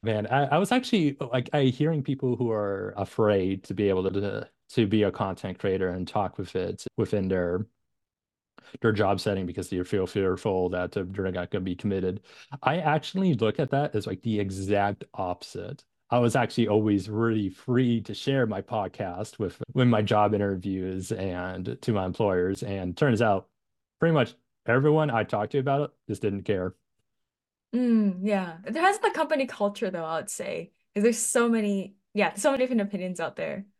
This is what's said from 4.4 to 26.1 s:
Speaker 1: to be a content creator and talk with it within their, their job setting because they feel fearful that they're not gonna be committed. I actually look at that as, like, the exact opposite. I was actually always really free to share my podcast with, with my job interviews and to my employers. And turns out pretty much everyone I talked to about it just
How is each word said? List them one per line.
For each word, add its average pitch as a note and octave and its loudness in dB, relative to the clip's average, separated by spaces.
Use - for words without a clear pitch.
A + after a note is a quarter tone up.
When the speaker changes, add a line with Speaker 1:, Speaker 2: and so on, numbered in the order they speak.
Speaker 1:
to A2+ 4
be G#2 4
a G2 4
content F#2+ -6
creator F#2+ 0
and F2+ -4
talk G2 -2
with F#2 -10
it F#2 -4
within G2+ 0
their, F2+ 0
their A2+ 4
job G2+ 2
setting F#2+ -2
because F2 -6
they F2+ -2
feel F#2 -2
fearful F#2 0
that F2+ -4
they're F#2+ -4
not F2 -6
gonna F#2 -4
be F#2 -4
committed. F#2+ -2
I C#3+ 2
actually D#3+ 0
look A2 0
at C#3+ -2
that C#3+ -2
as, G2+ -2
like, F#2+ -8
the A2 0
exact G2+ 0
opposite. F2+ -8
I B2 4
was A#2+ 4
actually A#2 0
always G#2 2
really A2 0
free A#2+ 0
to G#2 -10
share C3+ 0
my G2 -4
podcast F#2+ -6
with, F#2+ -4
with B2+ 4
my A2 4
job G#2 4
interviews F#2+ -2
and F#2 -6
to A#2+ -2
my G2 2
employers. F#2 0
And F#2+ -6
turns A#2+ 4
out G2+ 2
pretty E3 4
much B2+ 2
everyone D3 4
I A2 4
talked G#2+ -2
to C#3+ 2
about C#3 2
it C#3+ -2
just G2+ -4